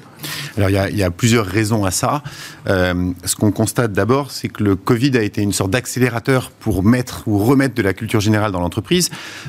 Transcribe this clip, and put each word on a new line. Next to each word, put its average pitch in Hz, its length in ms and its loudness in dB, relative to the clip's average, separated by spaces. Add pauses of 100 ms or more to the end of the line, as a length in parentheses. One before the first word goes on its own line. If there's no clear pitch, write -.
(560)
Alors, 98 140 2
il 98 40 2
y 101 40 2
a, 95 120 0
il 82 60 -6
y 101 60 0
a 90 80 2
plusieurs 113 360 2
raisons 104 380 0
à 92 60 0
ça. 131 320 -2 (460)
Euh, 90 420 0 (140)
ce - 120 -4
qu'on 107 160 2
constate 113 400 0
d'abord, 120 380 0
c'est - 180 -8
que - 140 -8
le 98 140 2
covid 127 400 2
a 113 60 2
été 104 200 -2
une 101 100 0
sorte 101 180 -2
d'accélérateur 123 800 0
pour 95 320 -2
mettre 123 440 2
ou 104 120 2
remettre 131 360 2
de 117 80 0
la 95 100 2
culture 110 280 -2
générale 107 320 2
dans 90 80 -2
l'entreprise, 135 500 0 (380)